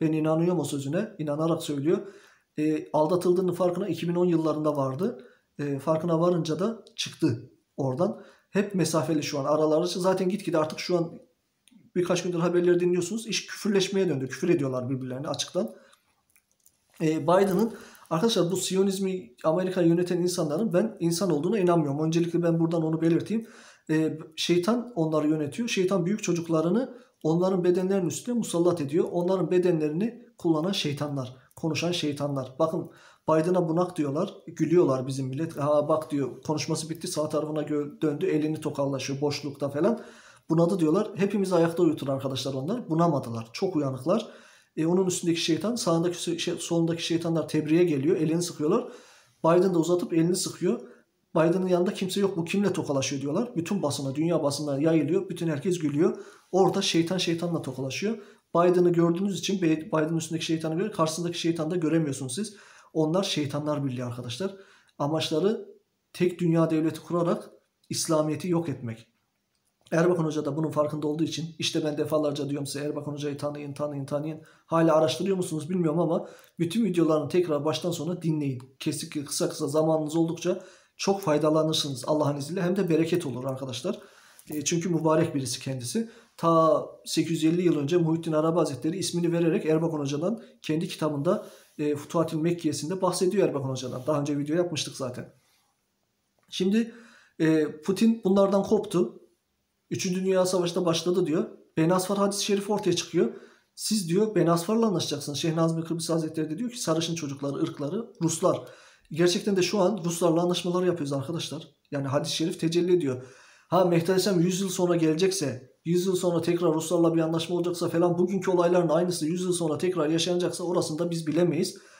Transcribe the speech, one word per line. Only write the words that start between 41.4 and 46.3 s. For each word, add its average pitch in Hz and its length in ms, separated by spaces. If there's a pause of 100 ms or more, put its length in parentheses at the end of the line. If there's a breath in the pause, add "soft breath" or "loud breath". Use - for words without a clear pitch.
ayakta 165 280
uyutur 147 240
arkadaşlar 135 460
onlar. 160 360
Bunamadılar. 139 640
Çok 185 220
uyanıklar. 143 520 (500 loud breath)
E, 160 80
onun 185 200
üstündeki 170 360
şeytan, 202 340
sağındaki 175 420
se-, 170 220